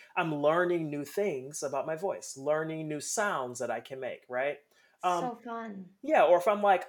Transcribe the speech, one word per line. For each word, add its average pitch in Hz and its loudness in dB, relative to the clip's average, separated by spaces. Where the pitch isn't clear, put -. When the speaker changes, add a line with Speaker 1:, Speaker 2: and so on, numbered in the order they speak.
Speaker 1:
I'm 165 0
learning 165 2
new 143 -6
things 147 -4
about 135 -4
my 160 -4
voice, 156 -6
learning 156 -2
new 151 -6
sounds 143 -4
that 120 -4
I 113 -4
can 131 -12
make, 123 -8
right? 131 -4
Um, 180 0
Speaker 2:
So 240 -6
fun. 220 -12
Speaker 1:
yeah, 269 6
or 170 8
if 175 4
I'm 208 4
like, 196 6